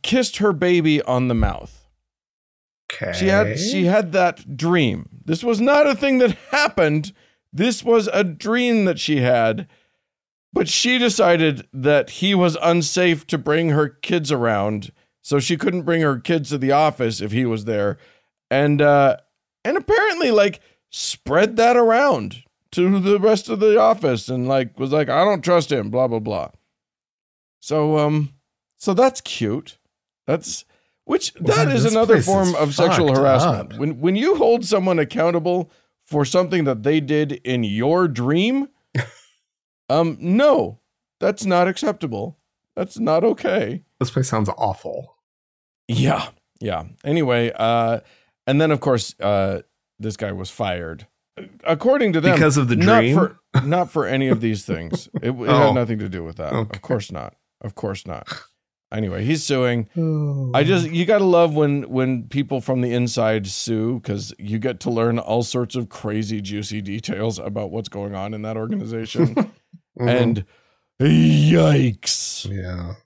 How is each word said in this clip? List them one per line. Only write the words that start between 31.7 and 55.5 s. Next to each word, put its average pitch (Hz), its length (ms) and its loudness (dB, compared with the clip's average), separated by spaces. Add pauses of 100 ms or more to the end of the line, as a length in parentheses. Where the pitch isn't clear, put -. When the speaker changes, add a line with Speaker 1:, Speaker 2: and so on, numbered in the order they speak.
Speaker 1:
is 220 60 2
Speaker 2:
this 226 100 2
Speaker 1:
another 220 220 4
Speaker 2:
place 151 120 4
Speaker 1:
form 190 220 2
Speaker 2:
is 175 60 0
Speaker 1:
of 143 200 0
sexual 170 340 2
Speaker 2:
fucked 131 100 2
Speaker 1:
harassment. 135 560 2
Speaker 2:
up. 113 40 -12
Speaker 1:
When, 135 220 -4
when 185 160 0
you 330 200 0
hold 240 280 2
someone 185 340 0
accountable 170 720 -2 (360)
for 147 180 0
something 175 400 0
that 123 180 -2
they 151 180 2
did 147 320 -2 (120)
in 123 180 -2
your 135 460 0
dream, 175 600 0 (260)
Speaker 2:
<laughs> - 960 -12
Speaker 1:
um, 160 300 0
no, 190 600 0 (380)
that's 196 260 -2
not 180 240 2
acceptable. 147 720 -6 (380)
That's - 220 -8
not 170 260 0
okay. 185 580 -2 (160)
Speaker 2:
This 127 120 -2
place 131 180 -2
sounds 107 280 0
awful. - 600 -8 (720)
Speaker 1:
Yeah, 131 400 0 (320)
yeah. 87 240 -6 (200)
Anyway, 123 500 0
uh, 117 460 0 (460)
and 139 140 2
then, 160 100 2
of 143 100 0
course, 123 400 0
uh, 98 400 0 (380)
this 107 180 -8
guy 98 160 -6
was 92 180 -10
fired. 87 560 -6 (580)
According 220 500 2
to 160 60 2
them, 180 140 2
Speaker 2:
Because 151 220 4
of 131 120 2
the 117 80 2
Speaker 1:
not 208 240 4
Speaker 2:
dream? 123 160 2
Speaker 1:
for, - 220 0 (260)
not 170 260 0
for 139 160 -2
any 131 220 0
of 117 120 2
these 110 240 -2
things. 82 520 -8
Speaker 2:
<laughs> - 60 -6
Speaker 1:
It, 117 80 -2
it 131 80 -6
Speaker 2:
Oh. 127 280 4